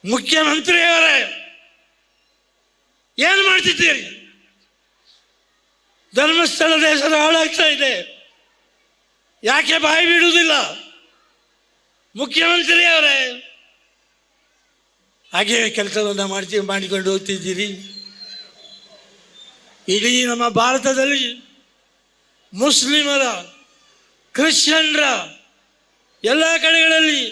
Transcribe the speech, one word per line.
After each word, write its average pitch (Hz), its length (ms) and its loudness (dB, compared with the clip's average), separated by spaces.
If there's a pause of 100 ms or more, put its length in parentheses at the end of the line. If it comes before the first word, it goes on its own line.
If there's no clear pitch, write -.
ಮುಖ್ಯಮಂತ್ರಿಯವರೇ, 320 1120 0 (2000)
ಏನ್ 359 280 2
ಮಾಡ್ತಿದ್ದೀರಿ? 339 580 0 (2000)
ಧರ್ಮಸ್ಥಳದ 320 720 2
ಹೆಸರು 302 320 2
ಹಾಳಾಗ್ತಾ 320 500 2
ಇದೆ, 269 260 0 (1500)
ಯಾಕೆ 277 360 0
ಬಾಯಿ 311 260 2
ಬಿಡುವುದಿಲ್ಲ? 339 480 4 (1600)
ಮುಖ್ಯಮಂತ್ರಿಯವರೇ, 330 1000 2 (2250)
ಹಾಗೆ 208 260 -2 (140)
ಕೆಲಸವನ್ನ 202 600 -4
ಮಾಡ್ತಿ-, 196 380 -4
ಮಾಡಿಕೊಂಡು 196 420 -4
ಹೋಗ್ತಿದ್ದೀರಿ. 190 560 -6 (2250)
ಇಡೀ 208 240 0 (140)
ನಮ್ಮ 240 200 -2 (160)
ಭಾರತದಲ್ಲಿ 262 640 0 (1300)
ಮುಸ್ಲಿಮರ, 277 680 0 (1120)
ಕ್ರಿಶ್ಚಿಯನ್ರ 302 680 0 (1200)
ಎಲ್ಲ 294 220 2 (120)
ಕಡೆಗಳಲ್ಲಿ 320 760 2